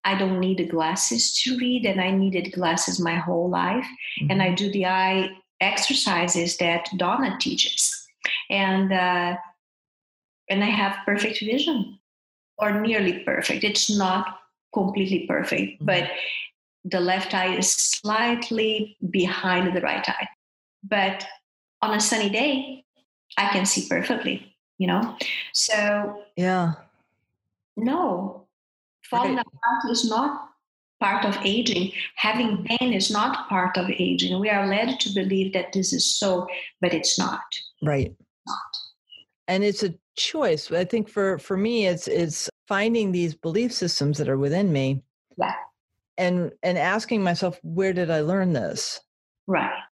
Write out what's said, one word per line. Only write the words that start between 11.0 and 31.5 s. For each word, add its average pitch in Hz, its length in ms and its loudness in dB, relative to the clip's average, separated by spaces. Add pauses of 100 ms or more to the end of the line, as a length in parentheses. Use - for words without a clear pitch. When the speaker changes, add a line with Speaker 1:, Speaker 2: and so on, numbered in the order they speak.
Speaker 1:
perfect 208 340 0
vision, 247 580 0 (600)
or 208 240 2
nearly 214 380 2
perfect. - 440 -2
It's 202 260 2
not 196 500 0 (340)
completely 190 540 0
perfect, - 460 -2
Speaker 2:
Mm-hmm. - 120 -8
Speaker 1:
but 180 240 0 (760)
the 185 160 -2
left 185 320 0
eye 185 240 0
is 185 140 0
slightly 220 1300 0 (120)
behind 185 680 2
the 175 60 0
right - 260 -2
eye. - 200 -4 (540)
But 196 440 -2 (560)
on 214 120 0
a 208 60 2
sunny 214 300 2
day, 262 560 -2 (520)
I 202 120 2
can 196 160 2
see - 220 0
perfectly, - 680 -2 (220)
you 185 100 0
know? 208 300 0 (360)
So 208 680 0 (140)
Speaker 2:
Yeah. 180 360 2 (1000)
Speaker 1:
no, 226 720 -2 (560)
falling 262 320 0
Speaker 2:
Right. 240 100 -2
Speaker 1:
apart 220 460 -2
is 233 180 0
not 262 400 -2 (500)
part 202 260 0
of 196 200 0
aging. 196 460 0 (240)